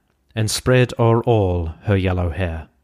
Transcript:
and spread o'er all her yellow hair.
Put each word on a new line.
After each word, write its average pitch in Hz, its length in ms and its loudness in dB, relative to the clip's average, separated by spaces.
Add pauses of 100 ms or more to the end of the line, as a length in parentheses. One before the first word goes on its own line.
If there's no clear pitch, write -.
(360)
and 110 160 -2
spread 127 440 2
o'er 117 280 2
all 90 580 0
her 104 140 0
yellow 92 340 0
hair. 82 380 -6 (160)